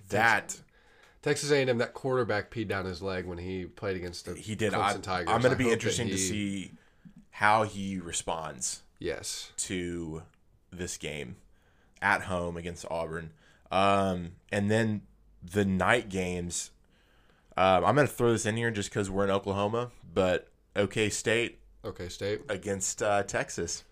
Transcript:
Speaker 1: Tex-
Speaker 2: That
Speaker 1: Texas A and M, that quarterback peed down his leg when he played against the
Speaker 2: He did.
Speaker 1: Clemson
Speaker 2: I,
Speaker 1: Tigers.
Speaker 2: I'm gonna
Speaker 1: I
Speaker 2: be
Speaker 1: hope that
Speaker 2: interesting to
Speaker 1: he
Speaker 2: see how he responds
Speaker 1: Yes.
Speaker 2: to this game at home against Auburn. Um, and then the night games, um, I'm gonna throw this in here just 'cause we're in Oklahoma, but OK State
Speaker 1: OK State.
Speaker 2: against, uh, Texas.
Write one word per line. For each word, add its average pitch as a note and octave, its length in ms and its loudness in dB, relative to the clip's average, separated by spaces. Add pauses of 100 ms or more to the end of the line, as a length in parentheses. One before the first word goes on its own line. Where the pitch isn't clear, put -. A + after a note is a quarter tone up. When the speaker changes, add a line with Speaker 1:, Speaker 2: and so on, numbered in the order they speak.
Speaker 1:
Tex- - 0 -
Speaker 2:
That G#2 520 2 (600)
Speaker 1:
Texas D3 300 0
A D3 100 6
and C3 100 2
M, A#2 80 2
that A#2 160 -2
quarterback A2+ 560 0
peed A2 160 -4
down G2 180 -2
his F2+ 160 -6
leg F#2 240 -4
when F2+ 140 -8
he F2+ 260 -6
played F#2+ 320 -6
against F2 280 -10
the F2+ 100 -8
Speaker 2:
He G2 180 -8
did. G#2 200 0
Speaker 1:
Clemson G2 240 2
Speaker 2:
I, F#2+ 40 -10
Speaker 1:
Tigers. F#2 320 -2
Speaker 2:
I'm A#2+ 80 4
gonna B2 140 6
Speaker 1:
I - 20 -2
Speaker 2:
be C3 60 2
Speaker 1:
hope A#2 80 4
that - 20 4
Speaker 2:
interesting A2 340 -2
to F#2+ 60 -2
Speaker 1:
he F#2+ 60 -2
Speaker 2:
see G2 520 -4 (600)
how G#2+ 320 4
he G2+ 360 -6
responds E2 840 -6 (160)
Speaker 1:
Yes. - 580 -8
Speaker 2:
to F2 640 -6 (500)
this F2 260 -8
game D2 400 -8 (640)
at G2 220 4
home F2 320 -4
against E2+ 360 -8
Auburn. E2 400 -6 (400)
Um, F#2+ 600 2 (180)
and G2+ 180 2
then A2 320 2 (420)
the F#2+ 220 2
night G2 440 4
games, F2+ 600 -4 (880)
um, F#2 260 6
I'm G#2+ 120 6
gonna C#3 120 6
throw A#2+ 240 2
this A2 140 2
in G#2+ 100 0
here A#2 160 0
just G2+ 200 -4
'cause G2+ 180 -2
we're G2 160 0
in G2 60 2
Oklahoma, G2+ 600 0 (220)
but F#2 340 2 (280)
OK G2+ 340 2
State A2+ 500 0 (240)
Speaker 1:
OK F#2 240 -10
State. G2+ 400 -4
Speaker 2:
against, G2 540 -4
uh, G2+ 220 4
Texas. - 680 -4